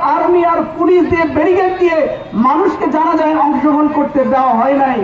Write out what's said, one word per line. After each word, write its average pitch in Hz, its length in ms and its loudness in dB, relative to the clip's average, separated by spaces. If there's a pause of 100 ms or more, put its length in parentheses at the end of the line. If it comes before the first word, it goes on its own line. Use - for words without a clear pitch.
আর্মি 330 440 0
আর 339 140 0 (180)
পুলিশ 349 320 4
দিয়ে 330 160 0
ব্যারিকেড 359 540 0
দিয়ে 339 180 2 (360)
মানুষকে 294 540 0
জানাজায় 311 500 0
অংশগ্রহণ 294 500 0
করতে 277 360 -2
দেওয়া 254 300 0
হয় 240 200 0
নাই। 269 300 0